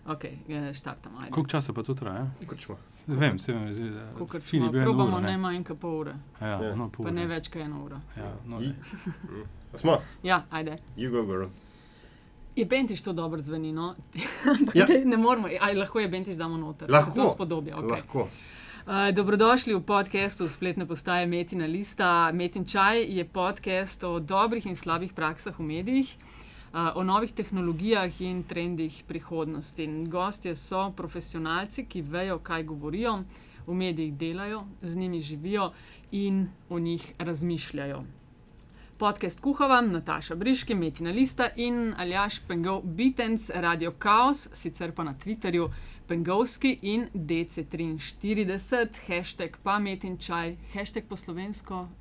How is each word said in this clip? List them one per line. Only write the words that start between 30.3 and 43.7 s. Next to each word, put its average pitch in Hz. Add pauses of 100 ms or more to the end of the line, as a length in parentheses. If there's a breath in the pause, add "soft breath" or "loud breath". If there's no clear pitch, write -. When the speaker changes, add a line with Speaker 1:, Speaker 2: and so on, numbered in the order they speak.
Speaker 1:
so 190
profesionalci, 170
ki -
vejo, 175
kaj 165
govorijo, 165 (400 loud breath)
v 170
medijih 165
delajo, 196 (140)
z 170
njimi 180
živijo 160 (360 loud breath)
in 196 (180)
o 175
njih 170
razmišljajo. 147 (920 soft breath)
Podcast 208
kuha 285
vam 240
Nataša 160
Briški, 240
Metina 165
lista 247
in 240
Aljaž 190
Pengov 180
Bitenc, 220
Radio 170